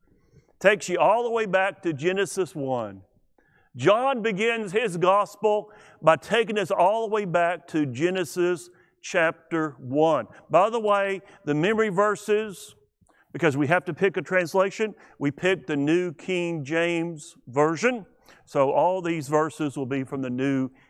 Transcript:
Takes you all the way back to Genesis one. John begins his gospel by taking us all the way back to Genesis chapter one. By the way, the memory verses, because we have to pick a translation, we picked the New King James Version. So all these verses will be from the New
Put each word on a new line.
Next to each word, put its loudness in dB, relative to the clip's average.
Takes 2
you -2
all 4
the -4
way -2
back 0
to -2
Genesis -2
one. -6
John 2
begins -2
his -2
gospel 0
by 6
taking 0
us -2
all 2
the -6
way 0
back 0
to 0
Genesis -2
chapter -2
one. 0
By 4
the -2
way, 0
the 0
memory 2
verses, -2
because 0
we 0
have 2
to -6
pick 0
a -4
translation, 0
we -2
picked -2
the -2
New 0
King -4
James -4
Version. 0
So 2
all 2
these -4
verses -2
will -4
be -4
from -8
the -4
New -2